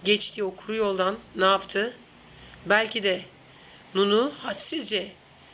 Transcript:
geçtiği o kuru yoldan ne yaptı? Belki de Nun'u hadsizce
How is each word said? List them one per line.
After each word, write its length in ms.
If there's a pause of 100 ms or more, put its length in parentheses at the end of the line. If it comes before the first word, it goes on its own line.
geçtiği 400
o 120
kuru 200
yoldan 420 (180)
ne 80
yaptı? 520 (720)
Belki 360
de 180 (720)
Nun'u 380 (100)
hadsizce 640 (460)